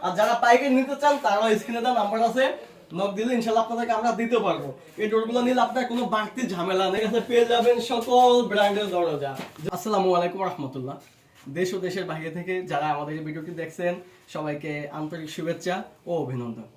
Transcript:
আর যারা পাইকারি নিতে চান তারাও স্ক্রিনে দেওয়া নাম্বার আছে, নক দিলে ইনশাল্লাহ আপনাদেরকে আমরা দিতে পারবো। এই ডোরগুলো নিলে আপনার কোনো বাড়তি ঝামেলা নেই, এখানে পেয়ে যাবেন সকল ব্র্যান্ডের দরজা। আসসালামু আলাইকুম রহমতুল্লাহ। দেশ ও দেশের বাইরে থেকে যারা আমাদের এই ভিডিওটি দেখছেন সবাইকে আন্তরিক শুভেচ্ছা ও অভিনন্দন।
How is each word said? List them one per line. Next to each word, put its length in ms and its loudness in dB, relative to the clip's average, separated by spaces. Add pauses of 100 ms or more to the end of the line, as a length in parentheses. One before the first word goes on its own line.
আর 120 0
যারা 160 4 (100)
পাইকারি 340 6
নিতে 240 2
চান 120 6 (120)
তারাও 220 4 (120)
স্ক্রিনে 260 -4
দেওয়া 140 2
নাম্বার 200 0 (100)
আছে, 140 2 (540)
নক 200 -2
দিলে 200 0
ইনশাল্লাহ 280 2
আপনাদেরকে 320 -2
আমরা 140 0 (100)
দিতে 240 0
পারবো। 240 -2 (320)
এই 100 -2
ডোরগুলো 360 0
নিলে 200 2
আপনার 240 -2
কোনো 120 -2 (100)
বাড়তি 280 -4 (120)
ঝামেলা 380 0
নেই, 140 0
এখানে 240 0
পেয়ে 220 6
যাবেন 240 4 (160)
সকল 380 6 (220)
ব্র্যান্ডের 440 2
দরজা। 360 0 (460)
আসসালামু 400 0
আলাইকুম 220 -2 (100)
রহমতুল্লাহ। 460 -8 (600)
দেশ 180 0
ও 100 -4
দেশের 260 -4
বাইরে 260 -8
থেকে 160 -6 (180)
যারা 240 0
আমাদের 240 -6
এই 80 -8
ভিডিওটি 240 -10 (100)
দেখছেন 320 -4 (400)
সবাইকে 380 -6 (280)
আন্তরিক 360 -8
শুভেচ্ছা 400 -4 (340)
ও 20 -4 (120)
অভিনন্দন। 540 -8